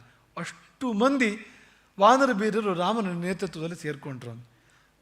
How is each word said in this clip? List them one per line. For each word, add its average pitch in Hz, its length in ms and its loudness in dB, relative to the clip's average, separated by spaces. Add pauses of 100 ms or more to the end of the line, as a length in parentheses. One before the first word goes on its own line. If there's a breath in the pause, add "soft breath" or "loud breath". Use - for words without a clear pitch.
(360 soft breath)
ಅಷ್ಟು - 560 -8
ಮಂದಿ 233 460 2 (600 loud breath)
ವಾನರ 254 320 6
ಬೀರರು 208 420 0
ರಾಮನ 185 360 -2
ನೇತೃತ್ವದಲ್ಲಿ 175 680 -6
ಸೇರ್ಕೊಂಡ್ರು 143 540 -10
ಅಂತ. 117 160 -16 (560 soft breath)